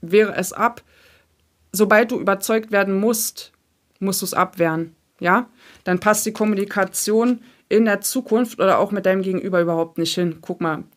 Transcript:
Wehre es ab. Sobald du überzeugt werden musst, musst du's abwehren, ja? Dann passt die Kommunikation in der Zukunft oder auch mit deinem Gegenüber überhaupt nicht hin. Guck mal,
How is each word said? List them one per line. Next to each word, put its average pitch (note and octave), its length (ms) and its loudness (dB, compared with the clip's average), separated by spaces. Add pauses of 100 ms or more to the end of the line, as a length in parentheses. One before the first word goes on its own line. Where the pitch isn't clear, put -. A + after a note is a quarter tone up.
Wehre G3 340 2
es F#3 180 -4
ab. A#3 300 -2 (880)
Sobald G#3+ 400 2
du B3 80 -4
überzeugt A3 520 -2
werden G3 280 2
musst, A3 520 -4 (480)
musst F#3+ 220 -4
du's F#3+ 120 -6
abwehren, E3 600 -2 (240)
ja? G3+ 300 0 (340)
Dann F3+ 160 0
passt G#3+ 260 2
die G#3+ 80 -4
Kommunikation G#3+ 1080 0 (280)
in A3 160 4
der G3+ 160 0
Zukunft A#3 580 -2
oder F#3 200 4
auch G3 120 0
mit G3 140 -4
deinem F#3+ 160 2
Gegenüber F#3 400 -2
überhaupt E3 360 -2
nicht E3 160 -2
hin. F3 280 -2
Guck F3+ 180 -10
mal, D#3 240 -4 (140)